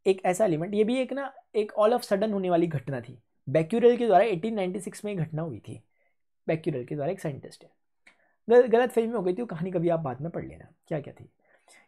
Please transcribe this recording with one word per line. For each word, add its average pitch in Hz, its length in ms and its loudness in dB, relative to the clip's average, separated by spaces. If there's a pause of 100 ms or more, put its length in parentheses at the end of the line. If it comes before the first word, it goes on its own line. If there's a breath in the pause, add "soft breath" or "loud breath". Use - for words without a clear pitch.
एक 190 200 2
ऐसा 185 200 2
एलिमेंट, 175 280 0
ये 214 100 4
भी 247 140 0
एक 254 160 -2
ना, 269 180 -8 (240)
एक 208 240 -2
all 214 140 6
of 240 120 -2
sudden 208 280 0
होने 185 160 -2
वाली 170 180 4
घटना 139 340 -6
थी, 120 160 -16 (300)
becquerel 214 500 4
के 240 100 0
द्वारा 190 180 8
एटीन 220 300 -2
नाइंटी 190 240 -4
सिक्स - 260 -14
में 208 120 -6
घटना 156 240 -4
हुई 135 180 -8
थी, 113 220 -16 (640)
becquerel 160 400 -4
के 160 80 -8
द्वारा 147 160 -4
एक 190 80 -8
साइंटिस्ट 131 440 -12
है, - 60 -20 (800 soft breath)
गल-, 247 240 6
गलत 240 200 4
फहमी 226 220 -2
हो 214 80 -4
गई 180 120 0
थी, 233 80 -8
वो 240 40 -6
कहानी 180 260 -8
कभी 170 180 0
आप 165 100 0
बाद 135 220 -8
में 165 100 -8
पढ़ 147 140 -8
लेना - 220 -18 (200)
क्या 156 120 -6
क्या - 140 -14
थी। - 160 -20 (580 soft breath)